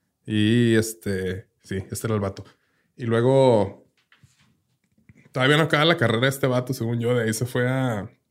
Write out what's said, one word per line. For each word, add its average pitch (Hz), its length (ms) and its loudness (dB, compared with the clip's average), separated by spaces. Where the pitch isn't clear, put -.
Y 113 480 2
este, 98 760 -4
sí, 98 120 -8
este - 160 -8
era 113 80 -2
el 107 60 -2
vato. 98 240 -8
Y 131 60 -10
luego, 117 840 2
todavía 135 240 4
no 156 60 4
acaba 151 240 2
la 170 100 4
carrera 113 280 0
de 135 40 2
este 139 180 -2
vato, 123 280 -2
según 117 260 -4
yo. 120 140 0
De 117 100 0
ahí 113 80 -2
se 117 140 -4
fue 123 200 -2
a 127 440 -4